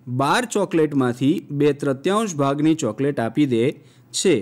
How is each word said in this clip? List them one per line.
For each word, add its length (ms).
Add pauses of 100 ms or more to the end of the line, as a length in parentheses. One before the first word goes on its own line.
બાર 380
ચોકલેટમાંથી 920 (160)
બે 220
તૃતીયાંશ 640
ભાગની 400
ચોકલેટ 440
આપી 260
દે 180 (500)
છે, 280